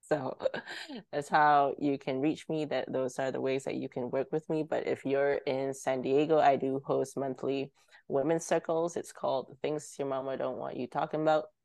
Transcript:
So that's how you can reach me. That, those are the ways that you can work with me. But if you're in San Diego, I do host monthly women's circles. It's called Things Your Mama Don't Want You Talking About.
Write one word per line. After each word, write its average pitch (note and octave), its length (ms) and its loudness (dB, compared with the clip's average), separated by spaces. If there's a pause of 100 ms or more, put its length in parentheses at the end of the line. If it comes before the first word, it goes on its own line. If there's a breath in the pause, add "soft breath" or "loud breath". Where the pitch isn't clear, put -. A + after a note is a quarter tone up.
(120)
So C3+ 240 -2 (760 loud breath)
that's D3 180 -4
how D3 480 6
you C#3 220 0
can C3 200 -2
reach D3+ 300 0
me. D#3 160 0
That, C#3 260 -2
those C3 280 -2
are C3+ 100 0
the B2+ 100 -4
ways C3 260 0
that - 100 -2
you B2+ 120 -4
can B2+ 220 -4
work C3 220 -2
with D#3 180 -4
me. D#3 180 0
But - 200 -2
if - 180 -2
you're C#3 280 2 (120)
in C3+ 300 0
San C3 260 -2
Diego, D3 380 4
I C#3+ 160 6
do C3+ 280 -2
host C3+ 320 0
monthly C3+ 560 -4 (360 soft breath)
women's D3+ 360 0
circles. E3 540 -2
It's - 140 -10
called - 500 -4
Things D3+ 380 -4
Your C#3 80 -2
Mama C3+ 280 -4
Don't C3 220 -4
Want C3 200 -8
You B2+ 100 -6
Talking D3+ 340 -2
About. D#3 240 4 (200)